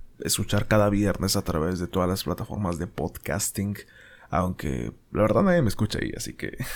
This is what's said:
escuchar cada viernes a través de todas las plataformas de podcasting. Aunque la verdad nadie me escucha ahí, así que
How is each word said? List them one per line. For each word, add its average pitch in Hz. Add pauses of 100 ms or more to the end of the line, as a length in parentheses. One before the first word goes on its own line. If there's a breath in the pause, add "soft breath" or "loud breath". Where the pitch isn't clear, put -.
(180)
escuchar -
cada 104
viernes 101
a 95
través 85
de 87
todas 90
las 95
plataformas 87
de 82
podcasting. - (540 loud breath)
Aunque 76 (200)
la 101
verdad 117
nadie 175
me 110
escucha -
ahí, -
así -
que - (200)